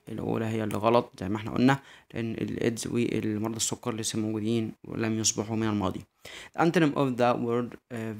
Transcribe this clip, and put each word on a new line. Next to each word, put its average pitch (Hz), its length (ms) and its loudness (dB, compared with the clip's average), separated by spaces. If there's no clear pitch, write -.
الأولى 113 360 -2
هي 110 180 -2
اللي 107 140 -2
غلط 117 420 4
زي 92 100 -4
ما 107 80 -2
احنا 107 140 -8
قلنا، 131 280 6
لأن 113 180 -4
الإيدز 110 560 -2
والمرضى 110 680 -2
السكر 113 380 -4
لسه 110 240 -4
موجودين 110 520 0
ولم 110 360 -2
يصبحوا 110 360 0
من 110 120 2
الماضي. 98 340 0
Antonym 160 360 4
of 135 220 2
the 120 180 4
word، 120 420 -2
آه، 113 280 -6